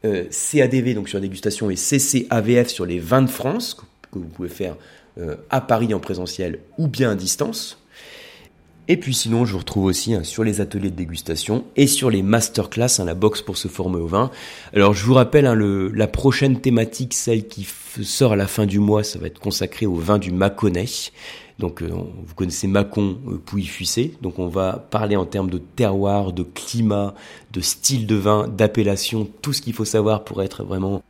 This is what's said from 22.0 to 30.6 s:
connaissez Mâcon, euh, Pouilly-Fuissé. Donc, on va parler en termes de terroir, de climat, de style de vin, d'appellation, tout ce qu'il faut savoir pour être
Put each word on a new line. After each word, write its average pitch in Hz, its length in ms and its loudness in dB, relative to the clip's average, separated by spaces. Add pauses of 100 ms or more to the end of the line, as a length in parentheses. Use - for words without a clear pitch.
connaissez 92 320 -4
Mâcon, 98 500 2 (120)
euh, 95 100 -6
Pouilly-Fuissé. 101 840 -4
Donc, 92 180 -6
on 90 100 -4
va 95 260 0 (160)
parler 104 260 2
en 92 80 2
termes 95 240 -2
de 90 80 -4
terroir, 98 800 0
de 90 80 -4
climat, 101 720 -2 (400)
de 117 80 -4
style 117 440 -2
de 110 80 4
vin, 107 320 4
d'appellation, 107 800 0 (140)
tout 143 140 -4
ce - 80 -4
qu'il 117 100 -6
faut 110 140 -4
savoir 107 380 2
pour 98 180 -6
être 95 220 -6